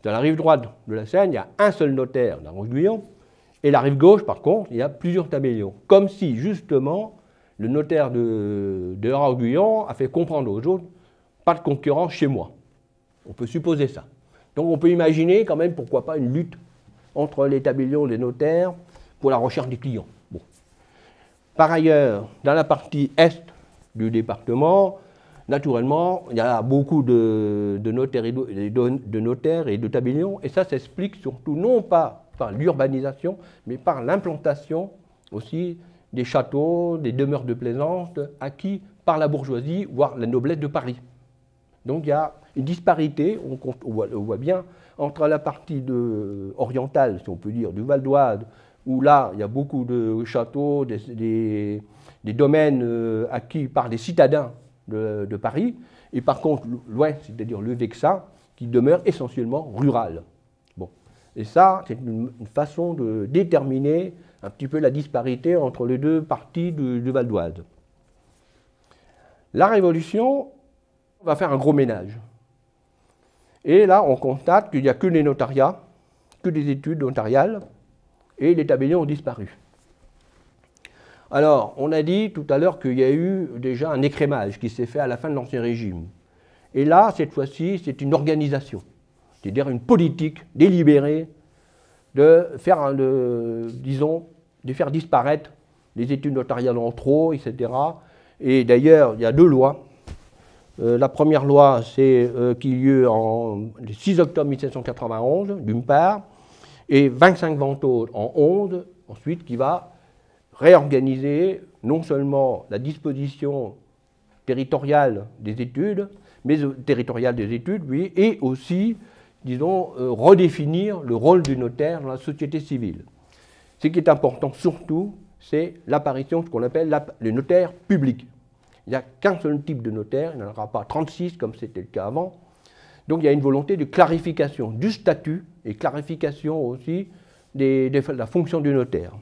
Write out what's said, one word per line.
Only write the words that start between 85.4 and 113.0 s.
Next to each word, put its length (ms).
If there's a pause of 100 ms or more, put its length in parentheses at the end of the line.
Régime. 460 (680)
Et 100
là, 320
cette 160
fois-ci, 500
c'est 160
une 140
organisation, 680 (500)
c'est-à-dire 360
une 100
politique 640 (100)
délibérée 720 (880)
de 320 (100)
faire 220
un, 140
de, 800
disons, 540 (360)
de 80
faire 200
disparaître 600 (440)
les 180
études 220
notariales 420
en 140
trop, 420
et 60
cetera. 640 (380)
Et 240
d'ailleurs, 520
il 60
y 40
a 60
deux 160
lois. 360 (960)
Euh, 200
la 100
première 340
loi, 400
c'est, 520
euh, 180
qui 160
eut 140
lieu 260
en, 540 (180)
le 120
six 260
octobre 280
mille 120
sept 140
cent 100
quatre-vingt-onze, 800
d'une 200
part, 400 (640)
et 220
vingt-cinq 480
Ventôse 560
en 220
onze, 500 (240)
ensuite, 340
qui 120
va 360 (600)
réorganiser 1080 (220)
non 200
seulement 640
la 100
disposition 920 (720)